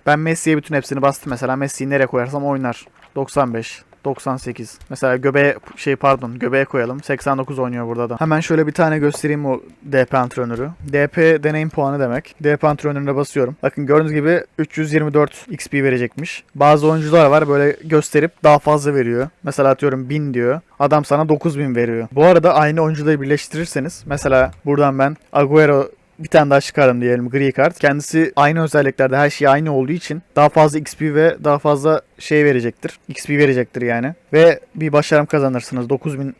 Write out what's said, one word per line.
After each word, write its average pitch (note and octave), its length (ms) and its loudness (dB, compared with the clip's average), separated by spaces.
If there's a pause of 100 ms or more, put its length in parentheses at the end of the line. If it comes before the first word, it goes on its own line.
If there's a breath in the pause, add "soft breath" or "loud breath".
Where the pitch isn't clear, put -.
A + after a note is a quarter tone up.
Ben D3 140 2
Messi'ye D#3+ 380 0
bütün D3+ 180 -6
hepsini C#3 260 -4
bastım C#3 280 -2
mesela. B2+ 260 -4
Messi'yi C3+ 340 -6
nereye C3+ 160 2
koyarsam C3+ 400 -4
oynar. C3+ 400 -4 (300)
Doksan C3+ 380 -2
beş, - 300 -10 (220)
doksan C3+ 320 -6
sekiz. A#2 420 -14 (100)
Mesela B2+ 280 -2
göbeğe, C#3 400 2 (180)
şey C#3 200 -4
pardon, C3 440 0
göbeğe C3 260 0
koyalım. B2+ 380 -6
Seksen C3+ 340 -4
dokuz C3+ 220 -8
oynuyor A#2+ 280 -6
burada A#2 220 -6
da. A#2 100 -8
Hemen D#3 200 0
şöyle D#3+ 280 0
bir D3+ 40 -4
tane D#3 280 0
göstereyim D3 460 -2
o B2+ 160 -4 (200)
D C3+ 240 0
P C#3 120 -2
antrenörü. B2 520 -4 (240)
D C#3+ 140 2
P D#3+ 360 2
deneyim D#3 260 -2
puanı C#3+ 300 -4
demek. B2+ 440 -4
D D3 140 0
P D#3 100 0
antrenörüne C#3+ 480 -2
basıyorum. C#3 480 -2
Bakın C#3 220 -4
gördüğünüz D3+ 280 2
gibi D3+ 300 0 (140)
üç D#3 200 -6
yüz D#3 160 -2
yirmi D3+ 200 0
dört D3 360 -2
X - 180 -12
P C#3 160 -2
verecekmiş. B2+ 600 -4 (120)
Bazı D3 320 4
oyuncular D#3 380 4
var D3 220 4
böyle C#3+ 360 0
gösterip D#3 600 0
daha D3 160 6
fazla D3 360 0
veriyor. B2 320 -2 (160)
Mesela C#3 260 0
atıyorum C3 400 -2
bin D3 240 -4
diyor. B2 280 -2 (180 soft breath)
Adam C#3+ 260 2
sana D3+ 240 0
dokuz D3 300 0
bin C3 160 -4
veriyor. A#2 360 -2
Bu C#3+ 140 4
arada E3+ 300 6
aynı D3+ 260 2
oyuncuları D3+ 400 0
birleştirirseniz D3 840 -6
mesela C3+ 460 0 (140)
buradan C#3 340 2
ben C#3+ 180 0 (160)
Agüero C#3+ 560 2 (300)
bir D#3+ 80 -14
tane D3+ 220 4
daha C#3 120 4
çıkardım B2+ 400 2
diyelim, B2 280 0
gri C3+ 220 0
kart. D3 280 0
Kendisi D3+ 560 0
aynı D#3 280 2
özelliklerde, C3+ 540 0
her C#3+ 120 2
şey C#3+ 180 0
aynı D3 260 2
olduğu C3+ 180 -2
için E3+ 300 -8 (140)
daha D3 140 6
fazla D#3 300 2
X - 160 -10
P D3+ 200 -4
ve D#3 280 4
daha C#3+ 160 2
fazla D3 420 0 (180)
şey D3+ 260 2
verecektir. B2+ 640 -2
X - 180 -14
P D3 120 -2
verecektir B2+ 440 0
yani. A#2+ 340 -4 (180)
Ve D#3+ 260 6 (160)
bir D#3 180 -4
başarım D3 320 2
kazanırsınız. B2+ 640 -2
Dokuz C#3 300 -4
bin C3+ 200 -10